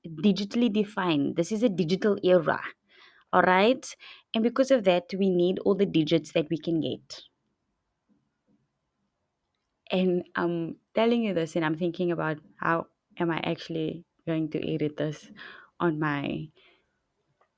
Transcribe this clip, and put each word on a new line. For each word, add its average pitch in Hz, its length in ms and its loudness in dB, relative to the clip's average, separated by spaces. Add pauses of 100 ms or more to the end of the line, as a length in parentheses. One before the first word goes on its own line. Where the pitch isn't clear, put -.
digitally 202 640 0
defined. 180 640 0
This 170 160 -2
is 214 120 -2
a 247 40 6
digital 190 560 0
era, 175 380 4 (720)
all 185 80 6
right? 190 440 4 (480)
And 220 80 0
because 254 300 2
of 233 140 4
that, 175 180 4 (160)
we 196 100 4
need 180 300 2
all 196 160 2
the 196 100 2
digits 160 460 2
that 160 180 0
we 165 80 -2
can 165 220 -2
get. - 440 -6 (2750)
And 185 320 0 (100)
I'm 170 440 -4 (160)
telling 233 300 0
you 208 100 -2
this, 165 240 -4
and 165 80 0
I'm 156 100 0
thinking 170 360 -2
about 156 260 -4 (180)
how 165 320 -2 (320)
am 170 120 0
I 156 120 -4
actually 165 640 -6 (200)
going 160 260 -2
to - 220 -4
edit 151 220 -2
this 151 340 -6 (520)
on 165 180 0
my, 156 480 -4 (1120)